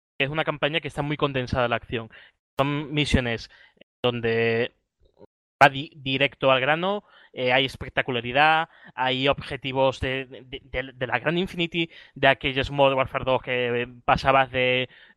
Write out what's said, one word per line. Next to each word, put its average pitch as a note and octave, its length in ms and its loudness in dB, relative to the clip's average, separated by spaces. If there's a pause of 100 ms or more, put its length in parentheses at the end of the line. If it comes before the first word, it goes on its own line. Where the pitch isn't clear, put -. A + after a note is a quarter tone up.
(180)
que C#3 60 0
es C3+ 60 -2
una D3+ 140 -2
campaña D#3 360 -2
que D3 80 -8
está D3+ 140 -6
muy D3 140 -2
condensada C3 520 -2
la A#2 80 0
acción. A2+ 340 -8 (480)
Son C#3+ 340 -2
misiones C3 580 0 (520)
donde A#2 720 0 (880)
va C#3+ 80 10
di-, C#3 260 -6
directo C3+ 540 0
al C3 100 4
grano, F3 440 -2 (280)
eh, B2+ 180 -2
hay C3+ 140 4
espectacularidad, C3+ 1040 0 (260)
hay C3 320 -2
objetivos C3+ 760 -2
de, C3 260 -4
de, B2 360 -18
de, C3 300 -8
de B2+ 140 -6
la A#2 120 0
gran D#3+ 200 -2
Infinity, E3+ 500 -2 (260)
de C3+ 140 4
aquellos C3+ 420 0
Modern C3+ 280 4
Warfare C3 260 -4
dos B2+ 160 2
que, B2 420 -2
eh, B2 40 -4 (180)
pasabas C3+ 460 2
de B2+ 400 0 (260)